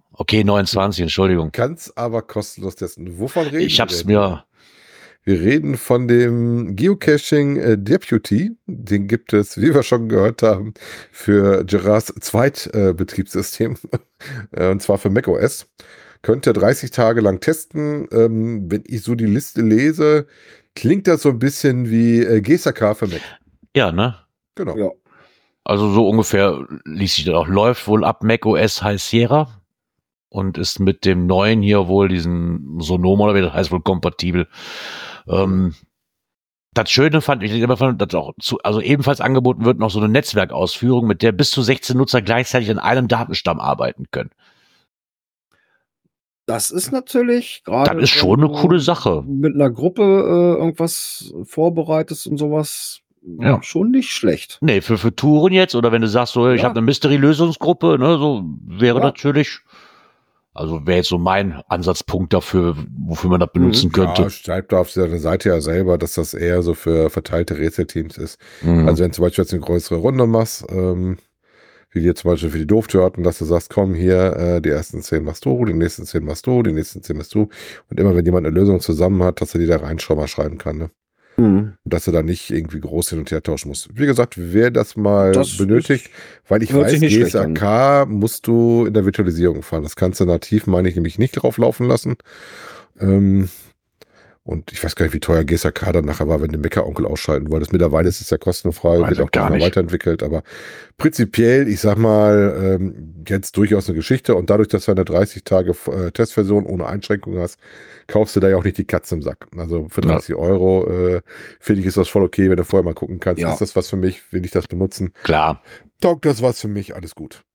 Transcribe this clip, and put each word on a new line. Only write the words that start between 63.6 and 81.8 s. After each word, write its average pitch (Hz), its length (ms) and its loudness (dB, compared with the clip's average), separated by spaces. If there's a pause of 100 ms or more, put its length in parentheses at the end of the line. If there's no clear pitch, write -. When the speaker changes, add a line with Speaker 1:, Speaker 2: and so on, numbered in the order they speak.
Speaker 3:
Mhm. 80 40 -6
Speaker 1:
könnte. 92 300 2
Speaker 2:
Ja, - 80 0
schreibt - 420 -6
da 95 80 4
auf 85 100 -2
seiner 87 300 -2
Seite 87 300 0
ja 85 100 2
selber, 87 380 0
dass 78 160 -6
das 80 200 -4
eher 87 280 0
so 85 120 0
für 80 360 0
verteilte 85 480 -4
Rätselteams 80 600 -4
ist. - 220 -12 (220)
Speaker 1:
Mhm. 82 260 4
Speaker 2:
Also 85 160 2
wenn 85 80 0
zum - 100 -2
Beispiel 87 220 2
jetzt - 80 -10
eine 85 100 -4
größere 87 380 -2
Runde 123 260 2
machst, 113 440 -2
ähm, 92 480 -2 (760)
wie 85 120 -2
wir 87 100 4
zum - 160 -2
Beispiel 82 200 0
für 80 80 -6
die 78 100 -6
Dooftürten, 92 560 2
dass 85 140 0
du 82 60 -6
sagst, 82 240 0
komm 98 260 0
hier, 92 420 2
äh, 87 260 0
die 78 60 0
ersten 76 340 -4
zehn 78 220 -2
machst 76 200 -10
du, 123 200 0
die 98 100 -2
nächsten 82 320 -2
zehn 80 180 -4
machst 76 220 -8
du, 123 160 2
die 90 100 0
nächsten 78 300 -6
zehn 78 140 -8
machst - 180 -12
du. 107 140 0 (400)
Und - 100 -10
immer 95 160 4
wenn 87 100 4
jemand 87 220 2
eine 78 80 -2
Lösung 95 240 4
zusammen 90 460 0
hat, 90 160 0
dass - 160 -8
er 85 40 0
die 82 60 0
da 82 120 2
rein 76 200 -6
schon 80 180 -2
mal 76 120 -4
schreiben 76 280 -6
kann, 78 220 -8
ne? 80 120 -8 (460)
Speaker 3:
Mhm. 104 360 4 (100)